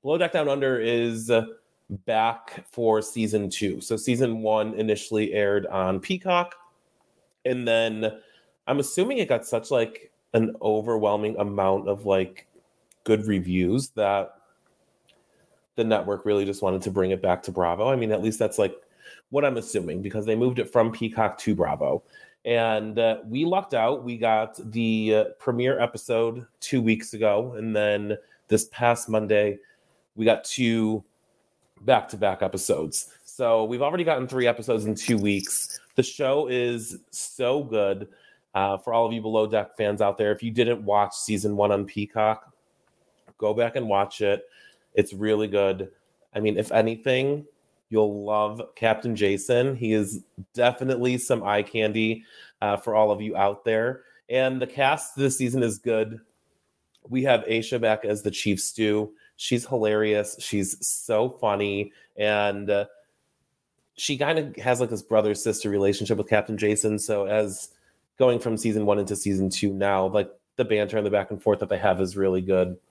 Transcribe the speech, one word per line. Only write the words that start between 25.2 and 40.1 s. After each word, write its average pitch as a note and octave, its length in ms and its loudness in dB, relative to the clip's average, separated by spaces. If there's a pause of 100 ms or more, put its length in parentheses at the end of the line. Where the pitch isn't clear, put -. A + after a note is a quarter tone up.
premiere B2 400 0
episode A#2 680 -2 (140)
two B2+ 240 0
weeks A2 320 2
ago, A2 420 0
and A2 180 -6
then G#2 440 0 (300)
this C3+ 240 2
past A#2+ 360 0
Monday, G#2 520 2 (560)
we A2 80 -2
got A2+ 180 4
two A2+ 640 0 (800)
back-to-back G2+ 600 0
episodes. F2+ 680 -2 (140)
So A2+ 380 2
we've A#2+ 180 -2
already D#3+ 220 0
gotten D3 240 0
three B2+ 220 0
episodes A2+ 380 0
in G#2+ 100 -2
two A2+ 220 0
weeks. G2+ 600 -2 (160)
The C3 80 2
show C#3 460 0
is A#2+ 500 -4 (140)
so C3 500 -2
good. G2+ 460 -2 (480)
Uh, G2 200 0
for A#2 160 -6
all A#2 140 4
of A2 60 -2
you A#2 100 -6
Below A2 240 2
Deck G#2 300 -2
fans G#2 260 0
out G2+ 160 2